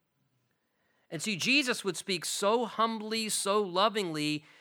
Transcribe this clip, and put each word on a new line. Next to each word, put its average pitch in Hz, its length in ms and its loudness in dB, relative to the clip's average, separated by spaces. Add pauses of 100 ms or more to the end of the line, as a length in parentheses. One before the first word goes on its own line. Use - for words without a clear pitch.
(1120)
And 160 100 -8
see, 208 160 -2
Jesus 247 480 2
would 185 120 -2
speak 175 280 -4
so 226 420 2
humbly, 220 600 -2
so 202 320 2
lovingly, 175 840 0 (160)